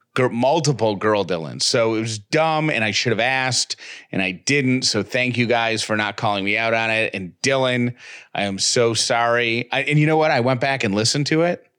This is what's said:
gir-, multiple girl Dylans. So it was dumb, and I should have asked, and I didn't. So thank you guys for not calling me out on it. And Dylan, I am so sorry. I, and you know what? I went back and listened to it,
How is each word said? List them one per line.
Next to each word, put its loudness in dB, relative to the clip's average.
gir-, 2
multiple 0
girl 2
Dylans. -6
So 0
it -2
was -6
dumb, 0
and -2
I 0
should 0
have 0
asked, -2
and -2
I -2
didn't. 0
So 0
thank -2
you 2
guys 0
for -2
not -2
calling -2
me 0
out 0
on 0
it. 0
And -8
Dylan, 0
I -2
am -4
so 2
sorry. 0
I, -2
and 2
you 6
know 4
what? 4
I 2
went 0
back -2
and 0
listened 0
to 2
it, -2